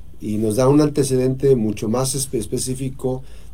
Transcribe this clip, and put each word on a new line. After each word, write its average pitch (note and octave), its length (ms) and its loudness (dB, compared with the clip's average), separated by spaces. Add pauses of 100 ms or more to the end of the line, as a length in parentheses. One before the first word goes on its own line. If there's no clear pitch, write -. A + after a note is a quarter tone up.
(200)
y G#2+ 160 -4
nos G#2+ 200 0
da B2+ 120 6
un D3 120 6
antecedente C3 760 2
mucho G#2+ 340 0
más C3 280 0
espe-, C3 220 -4
específico C3 840 -4 (320)